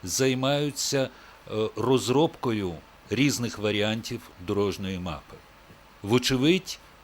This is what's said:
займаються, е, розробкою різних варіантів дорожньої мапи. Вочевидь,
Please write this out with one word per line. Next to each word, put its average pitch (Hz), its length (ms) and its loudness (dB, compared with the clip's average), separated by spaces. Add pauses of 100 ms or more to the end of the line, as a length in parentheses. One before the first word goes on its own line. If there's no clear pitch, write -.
займаються, 135 1080 0 (420)
е, 107 240 0
розробкою 117 1000 2 (340)
різних 120 480 0
варіантів 107 640 -2 (260)
дорожньої 98 520 -2
мапи. 85 360 -10 (640)
Вочевидь, 127 800 2 (240)